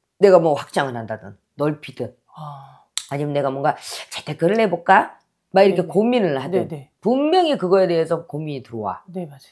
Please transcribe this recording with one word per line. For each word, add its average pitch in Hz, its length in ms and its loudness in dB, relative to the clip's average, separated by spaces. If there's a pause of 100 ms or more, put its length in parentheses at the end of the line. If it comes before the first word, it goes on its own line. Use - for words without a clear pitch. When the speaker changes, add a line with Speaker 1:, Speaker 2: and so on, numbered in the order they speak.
(180)
Speaker 1:
내가 185 200 6
뭐 160 160 2
확장을 139 420 -4
한다든, 104 400 -12 (200)
넓히든, 147 580 -6 (200)
Speaker 2:
아. 139 500 -20 (260)
Speaker 1:
아니면 147 240 -6
내가 139 160 -2
뭔가 139 260 -2 (340)
재테크를 170 500 -2
해볼까? 190 580 2 (320)
막 190 140 4
이렇게 180 180 2
Speaker 2:
네네. 165 100 -8
Speaker 1:
고민을 202 520 0
하든 175 240 -4
Speaker 2:
네네. 147 220 -14 (120)
Speaker 1:
분명히 294 560 2
그거에 185 280 2
대해서 165 400 -2
고민이 147 360 -8
들어와. 107 440 -8
Speaker 2:
네, 175 200 -12
맞아요. 139 140 -20 (120)